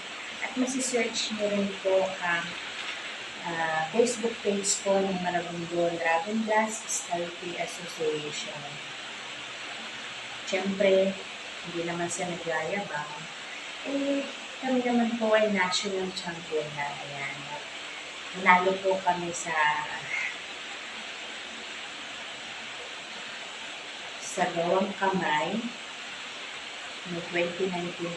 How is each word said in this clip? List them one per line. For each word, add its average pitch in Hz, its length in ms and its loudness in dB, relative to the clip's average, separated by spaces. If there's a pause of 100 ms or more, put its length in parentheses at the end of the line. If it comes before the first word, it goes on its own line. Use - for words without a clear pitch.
(440)
At - 160 -4
masisearch 240 720 0
niyo 208 160 2
rin 196 320 2
po 190 400 6
ang, 170 240 2 (1000)
ah, 160 480 2
Facebook 226 480 4
page 196 260 2 (140)
po 196 160 4
ng 190 240 2
Maragondon 170 800 0
Dragon 170 380 2 (100)
Glass 220 400 4
Escalante 175 720 -2
Association. 156 960 -4 (1900)
Siyempre, 190 640 6 (560)
hindi 170 160 -2
naman 170 240 0
siya 175 240 -2
nagyayabang. 160 800 -2 (720)
Eh, 277 400 2 (400)
kami 254 160 6
naman 233 400 4
po 220 160 4
ay 214 160 6
national 190 640 2
champion 165 560 -2
na. 143 160 -2
Ayan. 143 480 -6 (1040)
Nanalo 185 400 8
po 190 240 4
kami 175 240 4
sa, 170 240 -2 (4000)
sa 180 320 2
gawang 190 400 4
kamay 180 640 2 (1500)
noong 170 160 -2
twenty 175 400 2
nineteen 175 480 -2